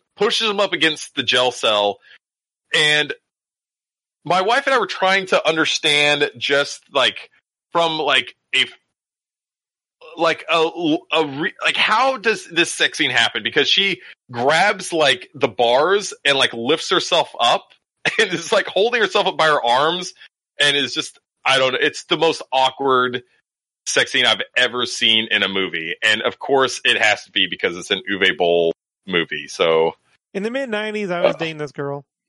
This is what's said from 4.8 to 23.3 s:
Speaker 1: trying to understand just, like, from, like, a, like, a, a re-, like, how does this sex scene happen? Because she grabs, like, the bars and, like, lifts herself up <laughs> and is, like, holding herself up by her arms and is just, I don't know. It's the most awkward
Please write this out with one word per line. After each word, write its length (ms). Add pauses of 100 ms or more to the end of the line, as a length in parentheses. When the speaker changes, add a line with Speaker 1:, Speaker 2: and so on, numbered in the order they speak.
Speaker 1:
trying 400
to 200
understand 880
just, 460 (100)
like, 360 (420)
from, 260
like, 380 (200)
a, 100 (1500)
like, 340
a, 460 (140)
a 160
re-, 260 (100)
like, 120
how 420
does 300
this 240
sex 260
scene 140
happen? 320
Because 240
she 340 (300)
grabs, 640
like, 400
the 140
bars 680 (100)
and, 140
like, 160
lifts 360
herself 500
up 320 (220)
<laughs> 260
and 120
is, 200
like, 160
holding 340
herself 260
up 100
by 100
her 160
arms 500 (460)
and 180
is 160
just, 260 (240)
I 140
don't 160
know. 80
It's 240
the 120
most 340
awkward 720 (640)